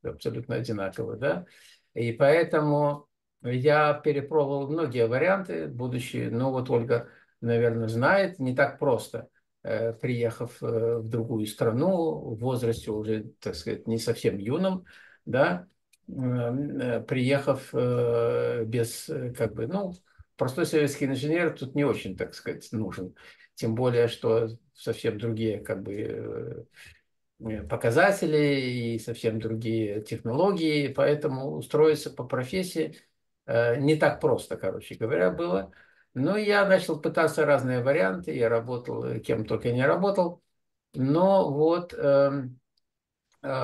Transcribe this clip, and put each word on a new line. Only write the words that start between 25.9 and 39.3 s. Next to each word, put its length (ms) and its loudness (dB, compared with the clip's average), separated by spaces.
э, 720 -8
э, 140 -6
показатели 1300 2
и 40 -4
совсем 400 -4
другие 600 -4
технологии, 880 0
поэтому 680 0
устроиться 540 2
по 140 -10
профессии, 720 -4
э, 340 2
не 160 4
так 240 2
просто, 360 0
короче 400 -8
говоря, 360 2
было. 400 -4
Ну, 220 0
я 320 4
начал 320 4
пытаться 460 2
разные 360 4
варианты, 540 0
я 120 4
работал, 560 -2
э, 160 -4
кем 260 -2